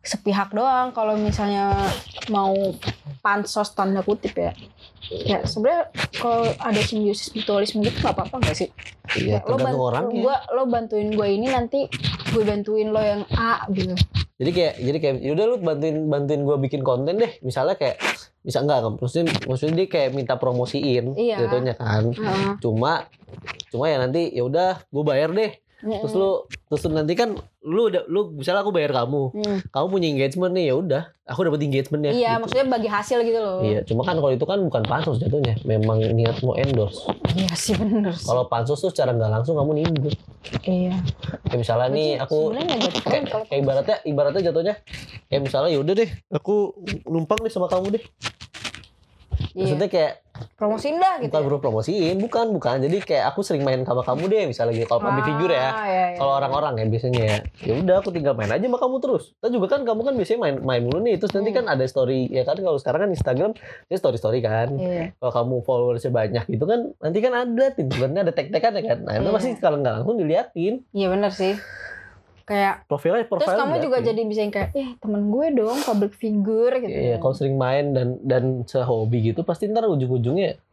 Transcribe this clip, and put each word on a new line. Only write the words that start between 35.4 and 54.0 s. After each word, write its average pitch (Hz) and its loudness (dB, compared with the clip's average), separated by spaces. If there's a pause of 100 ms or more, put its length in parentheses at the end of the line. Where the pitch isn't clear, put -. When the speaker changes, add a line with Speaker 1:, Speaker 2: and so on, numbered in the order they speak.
Speaker 2:
memang 110 2 (100)
niat 117 0
mau 127 -2
endorse. 123 -2 (260)
Speaker 1:
Iya 180 0
sih, 185 -2
bener 202 0
sih. - -10
Speaker 2:
Kalau 127 0
pansos 123 0
tuh 185 0
secara 139 0
nggak 113 2
langsung 123 0
kamu 147 2
nimbun. 151 0 (460)
Speaker 1:
Iya. 185 -2 (480)
Speaker 2:
Kayak 123 -2
misalnya 117 2
nih, 151 0
Speaker 1:
Berarti 131 -4
Speaker 2:
aku 151 0
Speaker 1:
sebenarnya 277 -2
negatif 247 -2
Speaker 2:
kayak, - -2
Speaker 1:
kan 285 0
kalau 220 -4
Speaker 2:
kayak - -10
Speaker 1:
pansos. 139 0
Speaker 2:
ibaratnya, 139 2
ibaratnya 147 0
jatuhnya, 170 0 (540)
kayak 139 0
misalnya, 135 0
"Ya 147 2
udah 165 0
deh, 220 2 (220)
aku 180 -2 (520)
numpang 165 0
deh 220 -4
sama 180 0
kamu 185 0
deh." 226 -2 (1500)
Speaker 1:
Iya. 185 -2
Speaker 2:
Maksudnya 180 0
kayak 156 2 (420)
Speaker 1:
Promosiin 220 0
dah 370 4
gitu 240 -4
Speaker 2:
bukan 156 2
Speaker 1:
ya? 143 2
Speaker 2:
bro 139 0
promosiin, 156 0
bukan, 233 0
bukan. 135 0
Jadi 151 0
kayak, 135 2
"Aku 202 -4
sering 160 0
main 131 2
sama 123 0